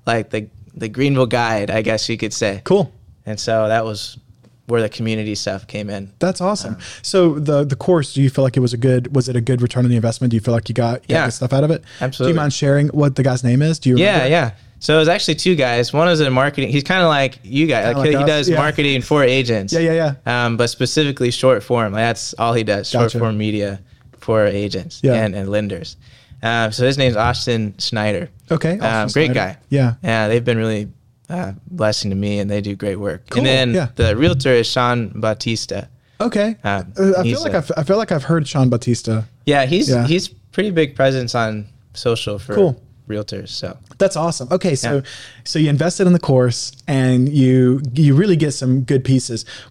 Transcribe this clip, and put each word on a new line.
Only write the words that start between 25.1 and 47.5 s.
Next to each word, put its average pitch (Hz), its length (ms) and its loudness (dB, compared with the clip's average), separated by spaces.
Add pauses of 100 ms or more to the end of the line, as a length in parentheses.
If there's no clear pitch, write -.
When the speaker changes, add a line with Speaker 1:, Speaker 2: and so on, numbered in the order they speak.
Speaker 1:
and, 107 200 0
and 98 140 -6
lenders. 101 480 -4 (460)
Um, 113 300 0
so 123 140 -2
his 135 120 0
name's 123 180 2
Austin 113 640 -2
Schneider. 107 500 -4 (220)
Speaker 2:
Okay, 165 280 -2
Speaker 1:
Um, - 40 -6 (240)
Speaker 2:
Austin 107 140 -6
Speaker 1:
great 151 140 2
Speaker 2:
Schneider. 110 60 0 (140)
Speaker 1:
guy. - 20 -18 (140)
Speaker 2:
Yeah. 127 240 2 (100)
Speaker 1:
Yeah, 110 240 0
they've 117 160 0
been 117 140 0
really, 107 300 -2 (420)
uh, 95 220 -6 (180)
blessing 107 400 -2
to 98 60 -2
me, 101 220 -2
and 98 120 -4
they 104 100 -2
do 101 160 -6
great 98 240 -6
work. 92 300 -6
Speaker 2:
Cool, - 100 -2
Speaker 1:
And 131 60 0
then 131 280 2
Speaker 2:
yeah. 123 220 0
Speaker 1:
the 92 180 2
realtor 139 380 2
is 117 160 4
Sean 120 460 0
Bautista. 110 720 -4 (320)
Speaker 2:
Okay. 214 420 0
Speaker 1:
Um, 98 340 -4
Speaker 2:
Uh, 190 220 4
I 185 60 0
Speaker 1:
he's 117 80 2
Speaker 2:
feel 294 100 -2
like 311 120 -2
Speaker 1:
a - 20 0
Speaker 2:
I - 20 2
f-, 160 200 -4
I 160 40 -2
feel 190 140 2
like 220 160 -2
I've 147 120 -2
heard 160 220 0
Sean 131 220 2
Bautista. 117 560 0 (220)
Speaker 1:
Yeah, 143 200 4
he's, 165 220 0
Speaker 2:
Yeah. 120 180 2
Speaker 1:
he's 165 220 0
pretty - 420 -6
big 156 240 0
presence 135 400 0
on 110 320 -2 (280)
social - 440 -4
for 202 160 -10
Speaker 2:
Cool. 180 260 2 (280)
Speaker 1:
realtors. 104 400 -8
So - 280 -12 (220)
Speaker 2:
That's 190 180 2
awesome. 160 360 -4
Okay, 175 240 0
so, 131 200 -2
Speaker 1:
Yeah. 135 40 2 (440)
Speaker 2:
so - 140 -4
you 151 100 4
invested 160 380 0
in 180 60 6
the 175 80 4
course, 123 500 2 (160)
and 127 420 2
you, 131 520 4 (140)